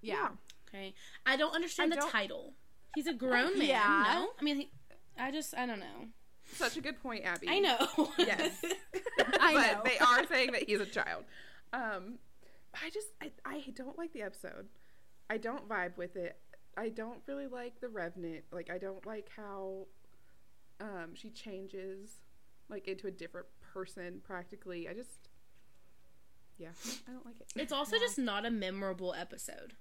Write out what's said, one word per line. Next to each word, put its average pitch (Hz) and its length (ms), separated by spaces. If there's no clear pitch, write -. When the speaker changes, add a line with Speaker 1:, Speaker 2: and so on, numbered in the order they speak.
Speaker 1:
Yeah. 214 140
Speaker 2:
Yeah. 143 120
Speaker 3:
Okay. 196 260
I 269 120
don't 302 180
understand 330 380
Speaker 2:
I - 40
Speaker 3:
the 285 40
Speaker 2:
don't 302 100
Speaker 3:
title. - 420
He's 302 120
a 330 60
grown 254 460
man, 294 80
Speaker 1:
Yeah. 202 400
Speaker 3:
no? 349 220
I 285 40
mean, 294 140
he, 285 140
I 262 120
just, 302 240
I 247 120
don't 220 120
know. 123 280
Speaker 2:
Such 269 220
a 311 40
good 285 200
point, 233 240
Abby. 175 220
Speaker 3:
I 339 120
know. 339 180
<laughs> - 40
Speaker 2:
Yes. 330 440
Speaker 1:
<laughs> 381 460
I 311 140
Speaker 2:
But 233 240
Speaker 1:
know. 208 80
Speaker 2:
they 247 140
are 247 280
saying 254 260
that - 100
he's 208 180
a 196 40
child. - 380
Um, 220 460
I 320 160
just, 415 180
I, 294 100
I 277 180
don't 262 220
like 330 160
the 220 100
episode. - 420
I 220 80
don't 226 320
vibe 180 260
with 180 220
it. 175 200
I 220 120
don't 226 380
really 277 200
like 247 340
the 247 80
Revenant. 175 600
Like, 170 180
I 180 80
don't 190 280
like 208 300
how, 190 500
um, 190 340
she 214 160
changes, 196 800
like, 208 180
into 190 200
a 190 40
different 180 360
person 185 500
practically. 175 640
I 170 60
just, - 360
yeah, 165 120
I 247 40
don't 254 140
like 233 160
it. - 140
Speaker 3:
It's 294 180
also 277 240
Speaker 1:
Yeah. 453 60
Speaker 3:
just - 140
not 220 280
a 233 60
memorable 190 640
episode. - 680